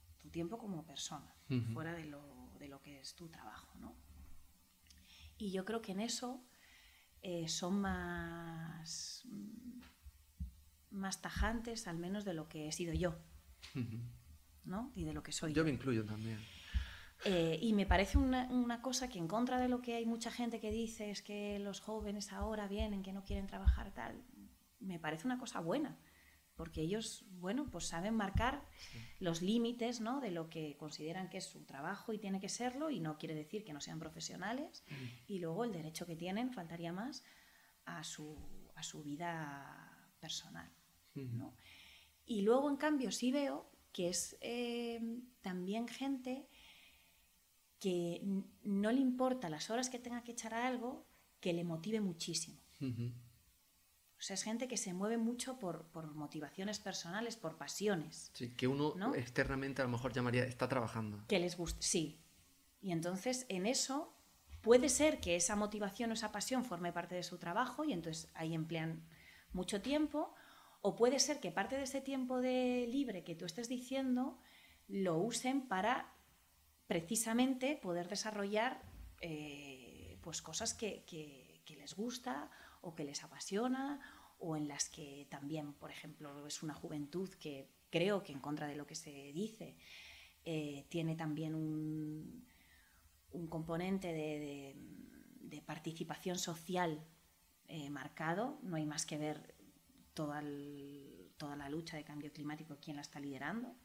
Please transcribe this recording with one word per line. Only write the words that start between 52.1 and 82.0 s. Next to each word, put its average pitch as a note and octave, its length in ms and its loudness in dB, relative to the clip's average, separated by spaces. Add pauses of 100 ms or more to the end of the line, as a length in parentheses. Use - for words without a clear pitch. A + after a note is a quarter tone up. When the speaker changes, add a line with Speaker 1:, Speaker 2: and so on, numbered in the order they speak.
Speaker 2:
Ujú. A#2+ 300 0 (1080)
Speaker 1:
O - 40 -8
sea, G3 120 -4
es F#3 80 0
gente A#3 260 0
que A#3+ 80 -2
se G3 160 0
mueve G3+ 240 2
mucho B3 420 2
por, E3 340 -4
por D#3 220 -6
motivaciones D#3 640 -4
personales, G#3 580 -4
por D#3+ 200 -6
pasiones, F3+ 800 0
Speaker 2:
Sí, A#2+ 200 -4
que B2+ 140 4
uno C#3+ 300 6
Speaker 1:
¿no? A#3 160 2
Speaker 2:
externamente C3+ 640 2
a C3 60 4
lo B2 60 2
mejor A#2+ 200 0
llamaría, B2 320 4
"está A#2+ 240 0
trabajando". A2 580 0
Speaker 1:
Que - 120 4
les F3 180 2
gusta, E3 240 -2
sí. D#3+ 400 2 (640)
Y F#3+ 100 0
entonces, F#3 560 0
en F#3 160 0
eso, C4 500 2 (460)
puede B3 300 12
ser D4+ 300 8
que F3 160 6
esa F#3+ 200 4
motivación G#3 540 2
o A3+ 40 2
esa A3 180 0
pasión A#3+ 340 2
forme F3 260 0
parte F3 220 -2
de F3+ 80 0
su F3 160 -6
trabajo A#3+ 460 2
y C#4+ 100 4
entonces D#3+ 400 -2
ahí D#3+ 200 0
emplean D#3+ 480 0 (520)
mucho F#3 260 0
tiempo, D4 540 2 (480)
o G3 140 4
puede B3 220 8
ser D4 220 4
que F3+ 100 -2
parte G3 280 2
de C#4 60 2
ese C4 180 -2
tiempo B3+ 400 2
de B3 480 4
libre A#3 340 0
que E3+ 100 -4
tú F3 120 -6
estés A#3 240 -6
diciendo B3+ 680 2 (480)
lo F#3+ 300 4
usen B3+ 500 2
para G#3 460 2 (720)
precisamente A#3 920 4
poder F3 280 0
desarrollar, G#3 760 2 (380)
eh, C#3+ 1000 -8
pues D#3+ 200 -6
cosas G#3 320 -4
que, - 320 -4
que, D3 580 -12
que D#3 120 -16
les C#3 180 -14
gusta B3 560 -4 (300)